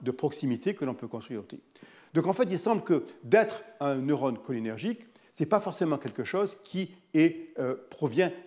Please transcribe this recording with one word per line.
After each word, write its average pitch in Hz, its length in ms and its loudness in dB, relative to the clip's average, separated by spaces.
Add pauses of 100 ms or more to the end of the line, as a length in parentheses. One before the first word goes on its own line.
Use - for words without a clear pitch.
de 127 80 -2
proximité 135 640 -2
que 156 100 -6
l'on 131 80 -2
peut 117 160 -10
construire 113 320 -8
autour. - 200 -14 (520)
Donc 165 140 2
en 190 80 2
fait, 247 160 4
il 180 80 0
semble 220 240 2
que 156 240 2 (160)
d'être 208 420 4 (160)
un 143 140 2
neurone 131 420 0
cholinergique, 117 640 -4 (340)
c'est 151 120 -2
pas 214 120 4
forcément 165 400 0
quelque 127 240 -6
chose 190 400 -2
qui 180 320 -6 (180)
est, 160 460 2
euh, 131 160 0 (160)
provient 151 400 0 (160)